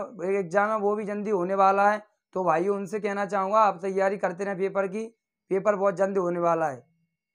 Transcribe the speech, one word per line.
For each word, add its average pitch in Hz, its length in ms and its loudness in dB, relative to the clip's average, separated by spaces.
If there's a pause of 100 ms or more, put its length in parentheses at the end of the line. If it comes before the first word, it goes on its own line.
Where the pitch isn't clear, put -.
(280)
एग्जाम 196 420 0
है 220 100 0
वो 202 160 0
भी 214 100 -6
जल्दी 208 260 -6
होने 190 240 0
वाला 196 360 4
है, 214 100 -2 (340)
तो 185 80 -2
भाइयों 175 320 2
उनसे 202 240 -6
कहना 202 280 -2
चाहूँगा 196 340 0
आप 190 200 4
तैयारी 190 360 0
करते 180 260 -4
रहें 196 140 -4
पेपर 196 300 -2
की, 202 160 -8 (480)
पेपर 196 240 2
बहुत 196 200 0
जल्दी 196 240 0
होने 175 220 0
वाला 165 280 2
है। 127 120 -10 (540)